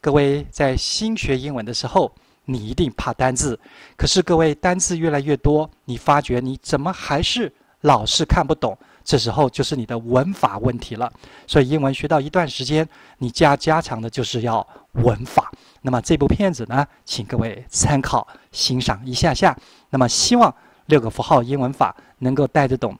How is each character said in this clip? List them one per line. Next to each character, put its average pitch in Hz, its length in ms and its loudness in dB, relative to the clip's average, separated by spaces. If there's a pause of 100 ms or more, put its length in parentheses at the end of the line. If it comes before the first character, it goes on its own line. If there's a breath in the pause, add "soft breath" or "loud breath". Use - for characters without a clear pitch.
各 151 100 0
位 143 380 2
在 131 260 0
新 220 400 -2
学 135 220 -2
英 143 160 -8
文 117 120 -8
的 117 80 -10
时 - 120 -6
候， 147 260 0 (340 soft breath)
你 117 240 -6
一 127 40 -6
定 139 220 0
怕 - 180 -6
单 127 220 0
字， 127 240 -4 (380 loud breath)
可 - 100 0
是 185 140 2
各 170 160 2
位 160 180 2
单 180 240 -2
字 180 180 -2
越 160 120 0
来 143 100 0
越 143 180 0
多， 151 320 2 (160)
你 120 120 -8
发 143 240 2
觉 123 180 -2
你 131 220 -6
怎 - 180 -2
么 165 140 -4
还 147 280 -4
是 233 300 -2 (300 soft breath)
老 127 240 4
是 - 180 0
看 151 240 2
不 160 80 0
懂， 107 200 -4 (280 soft breath)
这 - 140 0
时 117 120 0
候 127 200 2
就 - 120 -6
是 143 140 -2
你 120 100 -6
的 120 140 -8
文 127 340 0
法 - 260 -2
问 123 200 -2
题 - 160 -12
了。 117 160 -6 (340 loud breath)
所 151 160 4
以 127 60 2
英 147 140 0
文 135 120 0
学 147 140 -6
到 151 140 2
一 147 80 -8
段 170 180 0
时 131 160 -8
间， 156 240 0 (300 loud breath)
你 123 120 -4
加-， 143 280 4
加 160 240 0
强 113 200 -8
的 113 80 -8
就 123 140 -6
是 113 180 -4
要 113 240 -2 (280 loud breath)
文 117 320 2
法。 - 260 -2 (300 loud breath)
那 131 100 -2
么 120 100 0
这 165 140 2
部 143 120 2
片 196 240 2
子 123 180 -8
呢， 135 180 0 (160 soft breath)
请 - 220 -8
各 123 120 -4
位 110 300 -4
参 - 340 0
考 - 240 -2 (280 loud breath)
欣 - 260 -2
赏 117 260 -4
一 127 80 -6
下 151 200 2
下。 156 220 2 (340 loud breath)
那 131 100 -2
么 123 80 4
希 - 300 2
望 214 160 6 (320 soft breath)
六 147 160 6
个 113 80 -4
符 - 120 -6
号 127 220 4
英 139 160 -2
文 131 140 0
法 98 200 0 (260 soft breath)
能 127 140 0
够 139 140 2
带 143 180 2
得 131 120 0
懂 - 220 -6